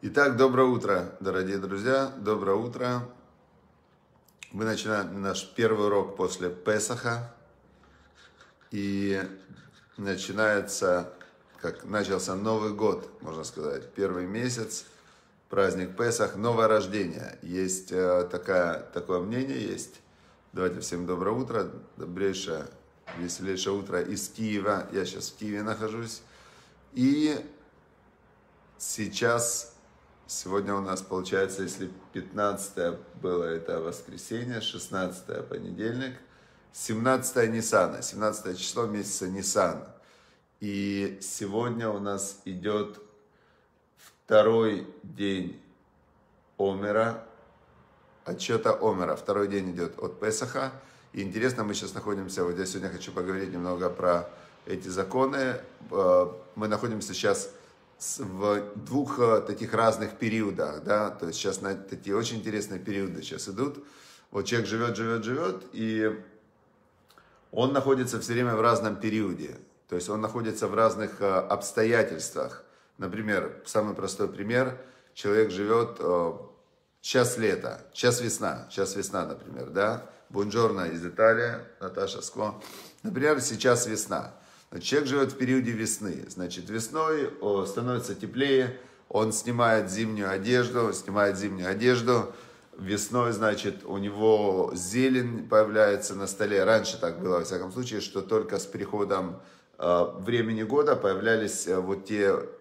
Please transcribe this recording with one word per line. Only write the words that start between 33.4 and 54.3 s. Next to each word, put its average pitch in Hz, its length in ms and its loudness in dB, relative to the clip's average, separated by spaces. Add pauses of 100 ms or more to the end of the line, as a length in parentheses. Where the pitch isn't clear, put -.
это 82 360 -4
воскресенье, 113 800 -8
шестнадцатое - 840 -6
понедельник, 113 720 -6 (560)
семнадцатое 123 760 2
Ниссана, 110 540 2
семнадцатое 104 520 -4
число 113 320 -4
месяца 101 420 -4
Ниссан. 92 560 0 (760)
И 98 640 -4
сегодня 113 680 -2
у 101 100 -4
нас 98 440 -6
идёт 101 580 -2 (960)
второй 107 960 4 (100)
день 95 580 -4 (960)
Омера, 104 640 0 (1040)
отчёта 110 480 0
Омера. 90 420 2
Второй 101 340 0
день 98 240 -2
идёт 85 260 -6
от - 200 -8
Песаха. 127 540 -2 (400)
И 101 100 -6
интересно, 110 400 0
мы 104 120 -2
сейчас 98 200 -8
находимся, 95 480 -4
вот 87 160 -2
я 92 80 -2
сегодня 95 240 -6
хочу - 220 -12
поговорить 92 400 -4
немного 90 380 -2
про 87 380 0 (380)